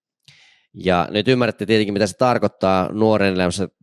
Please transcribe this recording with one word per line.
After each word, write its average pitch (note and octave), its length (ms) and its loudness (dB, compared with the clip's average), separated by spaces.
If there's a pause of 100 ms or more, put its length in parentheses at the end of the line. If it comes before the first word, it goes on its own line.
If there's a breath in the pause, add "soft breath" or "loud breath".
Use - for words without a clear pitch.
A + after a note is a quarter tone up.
(720 soft breath)
Ja F2+ 380 0
nyt G#2 160 -2
ymmärrätte B2 380 -2
tietenkin, G#2+ 280 0
mitä G2+ 140 0
se F2+ 100 -8
tarkoittaa G2+ 760 0
nuoren G#2 420 2
elämässä, F2+ 340 -2 (160)